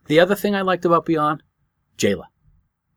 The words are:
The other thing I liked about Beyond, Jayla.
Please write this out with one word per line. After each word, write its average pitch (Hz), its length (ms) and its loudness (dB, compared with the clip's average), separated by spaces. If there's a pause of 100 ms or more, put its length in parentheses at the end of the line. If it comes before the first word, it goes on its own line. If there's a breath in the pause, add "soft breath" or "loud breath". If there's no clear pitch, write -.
The 151 140 4
other 190 140 2
thing 208 200 -4
I 196 60 -2
liked 180 240 -2
about 170 200 2
Beyond, 151 380 -2 (540)
Jayla. 101 300 -2 (680)